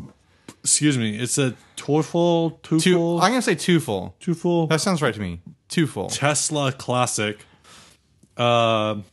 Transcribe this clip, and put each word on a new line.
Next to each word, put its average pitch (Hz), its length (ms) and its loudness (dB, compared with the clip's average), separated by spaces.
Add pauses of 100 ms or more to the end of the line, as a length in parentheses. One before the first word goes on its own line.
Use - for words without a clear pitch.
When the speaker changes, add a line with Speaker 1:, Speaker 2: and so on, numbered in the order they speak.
(640)
Speaker 1:
Excuse 147 360 2
me. 110 200 -2
It's 123 200 -4
a 131 160 0 (220)
Teufel, 165 840 0
Speaker 2:
Tu-, - 140 -2
Speaker 1:
Teufel? 170 460 2
Speaker 2:
I'm 190 100 4
gonna 254 100 0
say - 140 0
Teufel. 101 640 0
Speaker 1:
Teufel. 170 480 0
Speaker 2:
That 156 120 2
sounds 175 220 0
right 120 120 0
to 104 60 -10
me. 87 200 -6 (280)
Teufel. 110 480 -2
Speaker 1:
Tesla 143 560 0
Classic. 123 680 -2 (960)
Uh, 113 600 2 (160)